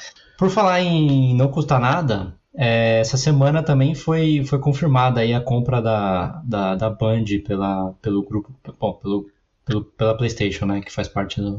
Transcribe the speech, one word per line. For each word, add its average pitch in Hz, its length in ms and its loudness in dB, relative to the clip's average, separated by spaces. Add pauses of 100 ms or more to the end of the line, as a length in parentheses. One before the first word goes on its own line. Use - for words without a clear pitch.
(360)
Por 185 140 0
falar 185 320 2
em 143 520 2
não 131 140 2
custa 139 300 0
nada, 120 580 0 (180)
é, 113 460 2
essa 113 160 0
semana 147 460 4
também 143 320 2
foi, 156 500 0
foi 135 140 -2
confirmada 131 640 2
aí 117 120 2
a 120 80 0
compra 120 400 0
da, 101 640 -2
da, 101 300 -2
da 107 160 -2
Band 110 340 0 (220)
pela, 95 560 -2
pelo 98 200 -2
grupo, 104 320 -8 (240)
bom, 101 140 -4
pelo, 101 380 -6 (340)
pelo, 107 200 -4
pela 110 300 0
PlayStation, 110 520 -2
né, 101 160 -2
que - 100 -18
faz 104 160 -6
parte 101 320 -6
do, 101 180 -4